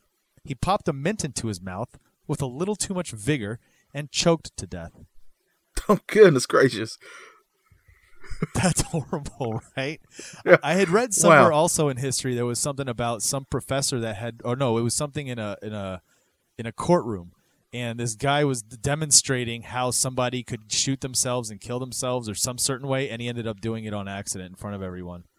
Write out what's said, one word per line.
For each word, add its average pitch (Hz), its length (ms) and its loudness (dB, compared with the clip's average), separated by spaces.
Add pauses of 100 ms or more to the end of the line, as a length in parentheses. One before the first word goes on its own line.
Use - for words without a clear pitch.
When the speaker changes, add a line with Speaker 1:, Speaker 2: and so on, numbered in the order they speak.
(440)
Speaker 1:
he 143 100 -8
popped 185 360 0
a 160 40 2
mint 151 300 -2
into 120 240 -6
his 98 140 -4
mouth 95 360 -8 (300)
with 147 140 -2
a 147 40 -2
little 160 300 -2
too - 180 -4
much 180 180 -6
vigor 113 480 -2 (340)
and 147 180 -10
choked - 460 2
to 95 100 -10
death. 85 280 -10
Speaker 2:
<laughs> - 60 -20 (880)
Oh, 202 160 4
goodness 170 400 8
gracious. 120 560 2
Speaker 1:
<laughs> - 1500 -12
That's - 280 2
horrible, 139 800 -6 (140)
right? 139 240 -4 (460)
Speaker 2:
Yeah. 180 180 10
Speaker 1:
I 156 120 2
had 190 140 2
read 214 240 2
somewhere 151 380 8
Speaker 2:
Wow. 147 60 4
Speaker 1:
also 160 320 2
in 127 80 -2
history 127 380 -2
there 120 100 0
was 120 140 -2
something 139 280 -4
about 117 340 -4
some 135 280 -2
professor 135 500 -2
that 113 160 -4
had, 117 300 -10
or 120 100 0
no, 123 220 2
it 117 40 2
was 117 120 2
something 147 340 -4
in 123 120 -6
a, 104 220 -6
in 107 120 -8
a, 95 280 -6 (560)
in 113 80 -8
a 113 60 -8
courtroom, 107 600 0 (420)
and 120 260 -6
this 117 160 -2
guy 139 280 2
was 131 180 0
d-, 107 200 -16
demonstrating 135 840 0
how 127 280 -2
somebody 127 520 0
could 110 280 -10
shoot - 300 0
themselves 123 480 -2
and 104 100 -14
kill 123 200 -6
themselves 127 500 -4
or 101 60 -4
some 123 220 -4
certain 131 300 -2
way, 135 220 0
and 117 120 -8
he 120 60 -6
ended 120 200 -6
up 107 140 -6
doing 113 240 -4
it 107 80 -6
on 101 140 -6
accident 98 440 -8
in 92 40 -20
front 104 200 -8
of 98 80 -8
everyone. 90 400 -10 (160)